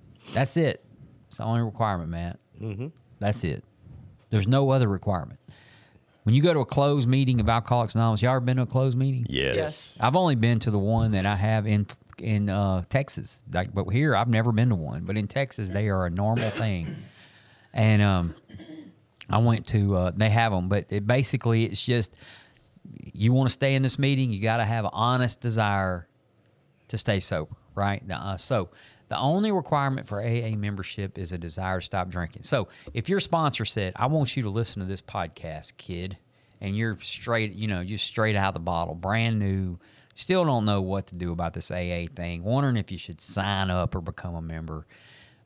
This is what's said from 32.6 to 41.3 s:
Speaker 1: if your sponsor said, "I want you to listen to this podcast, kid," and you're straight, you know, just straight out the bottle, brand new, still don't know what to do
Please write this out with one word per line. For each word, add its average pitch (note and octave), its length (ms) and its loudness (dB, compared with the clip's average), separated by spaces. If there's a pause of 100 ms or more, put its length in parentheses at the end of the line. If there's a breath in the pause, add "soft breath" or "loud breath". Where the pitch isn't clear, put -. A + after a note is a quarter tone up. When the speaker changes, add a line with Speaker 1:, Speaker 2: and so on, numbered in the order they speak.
Speaker 1:
if A#2 140 -6
your F#3+ 120 2
sponsor D3+ 440 0
said, G2 320 -2
"I A#2+ 100 -2
want D3 300 0
you C3 80 -2
to G#2 60 -4
listen A2 300 -4
to F#2+ 80 -6
this F#2+ 140 -6
podcast, E2 760 -8
kid," F#2 400 -8 (420 soft breath)
and G2 160 -4
you're A2 240 -2
straight, A2 520 -2
you G#2+ 160 -6
know, F2+ 160 -2
just G2 220 -6
straight A2 300 0
out G2 180 2
the F2 60 -6
bottle, E2+ 340 -2
brand A2 440 0
new, F#2+ 400 -2 (400 loud breath)
still F#3 260 2
don't B2 200 2
know G2+ 180 2
what F#2+ 240 -4
to - 100 -18
do F2 140 -4